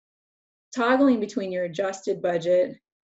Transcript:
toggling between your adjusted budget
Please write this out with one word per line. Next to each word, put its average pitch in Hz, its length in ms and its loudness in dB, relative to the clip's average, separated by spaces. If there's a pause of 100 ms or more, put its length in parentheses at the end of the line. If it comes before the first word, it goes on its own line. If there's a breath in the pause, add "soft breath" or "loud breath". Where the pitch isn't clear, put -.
(760)
toggling 254 460 4
between 202 320 -6
your 180 120 -4
adjusted 190 560 -4
budget 175 560 0 (320)